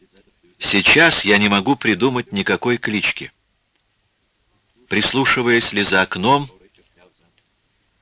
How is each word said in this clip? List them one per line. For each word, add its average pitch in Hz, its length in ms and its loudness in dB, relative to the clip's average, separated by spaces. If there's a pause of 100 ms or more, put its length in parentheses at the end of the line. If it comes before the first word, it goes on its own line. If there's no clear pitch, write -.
(600)
Сейчас 151 680 2
я 104 120 4
не 104 120 2
могу 101 260 0
придумать 117 560 -2
никакой 104 460 -2
клички. - 560 -6 (1500)
Прислушиваясь 117 840 0
ли 104 100 0
за 95 200 2
окном, 131 460 -2 (1500)